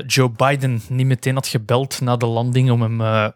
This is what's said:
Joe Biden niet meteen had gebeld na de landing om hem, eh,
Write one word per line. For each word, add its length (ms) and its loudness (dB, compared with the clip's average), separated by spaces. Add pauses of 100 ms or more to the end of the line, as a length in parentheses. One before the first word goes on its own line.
Joe 220 2
Biden 600 0
niet 160 0
meteen 300 0
had 120 -4
gebeld 540 -2
na 160 0
de 80 -2
landing 460 2
om 100 2
hem, 200 -2
eh, 340 2